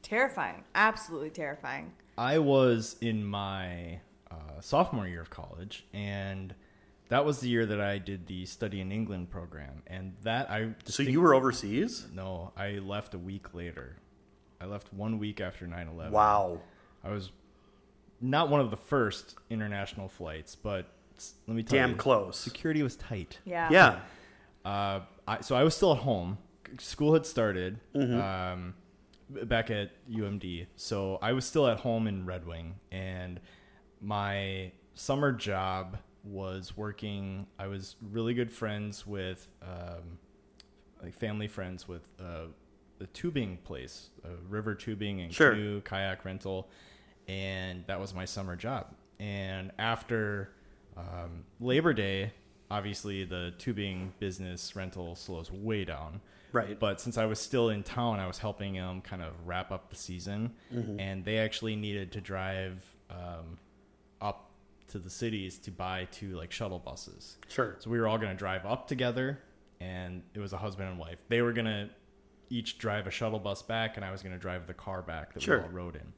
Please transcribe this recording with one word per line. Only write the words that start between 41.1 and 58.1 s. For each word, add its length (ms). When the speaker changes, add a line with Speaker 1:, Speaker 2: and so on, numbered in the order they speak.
Speaker 2:
family 340
friends 400
with, 140
uh, 280
the 80
tubing 580
place, 460
uh, 60
river 280
tubing 480
and 100
Speaker 3:
Sure. 200
Speaker 2:
canoe, 280
kayak 460
rental, 420
and 600
that 120
was 140
my 140
summer 280
job. 400
And 600
after, 760
um, 480
Labor 360
Day, 380
obviously 540
the 320
tubing 640
business 580
rental 400
slows 340
way 360
down. 340
Speaker 3:
Right. 260
Speaker 2:
But 220
since 160
I 80
was 160
still 300
in 120
town, 380